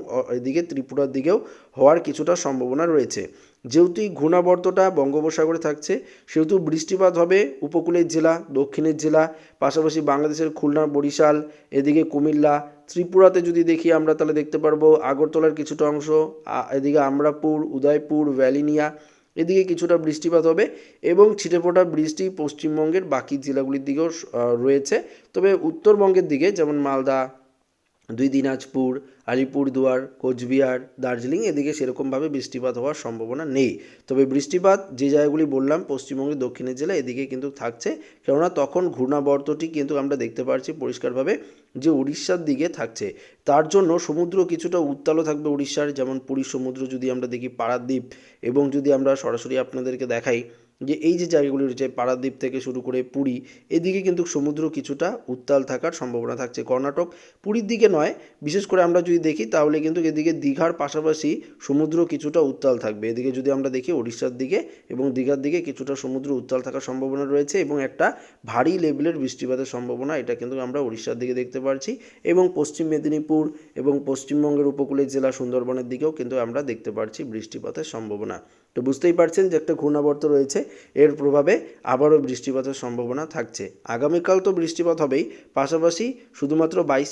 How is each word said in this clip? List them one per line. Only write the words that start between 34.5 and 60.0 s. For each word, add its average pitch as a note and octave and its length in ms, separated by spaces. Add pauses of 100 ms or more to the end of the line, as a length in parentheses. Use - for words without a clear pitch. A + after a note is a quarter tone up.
যে C#3 100
জায়গাগুলি D3 360
বললাম C#3 420
পশ্চিমবঙ্গের C#3 520
দক্ষিণের B2+ 360
জেলা, D#3 260
এদিকে B2+ 240
কিন্তু C3 220 (140)
থাকছে, A#2 280 (340)
কেননা D3+ 260
তখন F3 400
ঘূর্ণাবর্তটি C#3+ 800
কিন্তু D3+ 340
আমরা C#3 220
দেখতে A#2 200
পাচ্ছি C3 280 (120)
পরিষ্কারভাবে B2+ 500 (420)
যে C3 140
উড়িষ্যার D3 560
দিকে D3 240
থাকছে। B2 380 (400)
তার D3 160 (100)
জন্য F#3+ 180 (160)
সমুদ্র E3+ 300 (140)
কিছুটা F3 280
উত্তালও D#3 440
থাকবে D3+ 260
উড়িষ্যার, C#3+ 440
যেমন C3+ 220 (120)
পুরী C3+ 160
সমুদ্র C3 380 (120)
যদি B2+ 180
আমরা B2+ 160
দেখি, B2 220 (100)
পারাদ্বীপ, A#2+ 440 (400)
এবং C3 200 (120)
যদি C#3+ 220
আমরা C3+ 180
সরাসরি B2 420
আপনাদেরকে B2+ 480 (100)
দেখাই A#2 260 (400)
যে C#3 140 (140)
এই F3 80
যে F3 160
জায়গাগুলি C#3 320
রয়েছে C3 220 (120)
পারাদ্বীপ B2+ 440
থেকে C3 220
শুরু B2+ 160
করে B2+ 220
পুরী, C3+ 320 (340)
এদিকে F#3 320
কিন্তু F3+ 240
সমুদ্র D3 440
কিছুটা C#3+ 380 (200)
উত্তাল C3 360
থাকার C3 360
সম্ভাবনা A#2+ 360
থাকছে। B2 280
কর্ণাটক, C#3 440 (360)
পুরীর G#3+ 280
দিকে A3+ 160 (100)
নয়, D#3 140 (300)
বিশেষ D#3+ 280
করে F#3 180
আমরা F3 200
যদি E3+ 120
দেখি D#3 260
তাহলে D3+ 400
কিন্তু D#3+ 140 (100)